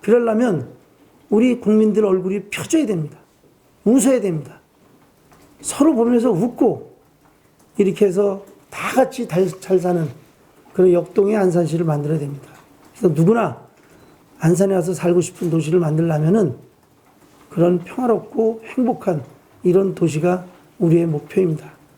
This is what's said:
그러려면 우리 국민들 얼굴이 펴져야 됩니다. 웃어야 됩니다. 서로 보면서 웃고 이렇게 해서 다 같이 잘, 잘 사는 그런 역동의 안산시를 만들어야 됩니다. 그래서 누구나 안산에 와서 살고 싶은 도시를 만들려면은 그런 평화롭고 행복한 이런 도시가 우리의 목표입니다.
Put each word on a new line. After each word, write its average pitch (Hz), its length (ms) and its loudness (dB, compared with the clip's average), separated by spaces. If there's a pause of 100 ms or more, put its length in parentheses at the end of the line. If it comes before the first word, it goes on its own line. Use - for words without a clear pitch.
그러려면 220 680 0 (600)
우리 240 300 2
국민들 214 460 2
얼굴이 190 460 -2
펴져야 - 340 -2
됩니다. 165 320 -6 (680)
웃어야 247 380 4
됩니다. 160 380 -6 (1000)
서로 302 340 0
보면서 233 360 2
웃고 202 640 -2 (840)
이렇게 196 280 2
해서 196 380 -2 (260)
다 - 240 -10
같이 - 340 -2
잘, 180 200 0 (120)
잘 185 200 -2
사는 175 280 -2 (680)
그런 180 200 4
역동의 196 420 0
안산시를 175 500 0
만들어야 151 340 -2
됩니다. 143 280 -12 (440)
그래서 165 240 -2
누구나 170 500 0 (720)
안산에 185 360 2
와서 180 180 -2
살고 175 280 0
싶은 170 280 -6
도시를 160 300 0
만들려면은 160 800 0 (920)
그런 175 300 0
평화롭고 220 840 -2
행복한 196 580 -4 (400)
이런 185 320 2
도시가 175 500 -2 (320)
우리의 170 300 2
목표입니다. 160 720 -4 (180)